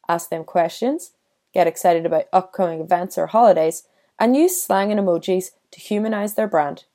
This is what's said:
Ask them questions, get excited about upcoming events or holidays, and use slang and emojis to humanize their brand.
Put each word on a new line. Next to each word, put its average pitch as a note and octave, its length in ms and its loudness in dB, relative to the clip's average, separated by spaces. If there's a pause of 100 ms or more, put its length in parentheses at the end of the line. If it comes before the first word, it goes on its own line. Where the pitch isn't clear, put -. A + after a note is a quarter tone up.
Ask E3+ 220 -4
them E3 120 -8
questions, F#3+ 680 -2 (420)
get F3 140 4
excited E3 400 0
about D#3 260 0
upcoming F3+ 480 -2
events F3 380 -2
or E3 80 -2
holidays, F3 560 2 (340)
and A#3+ 180 2
use F4 240 2
slang G3 320 0
and G#3 80 0
emojis F#3 520 -2 (180)
to - 100 -20
humanize G#3 540 -4
their G#3+ 140 -2
brand. D#3 460 -2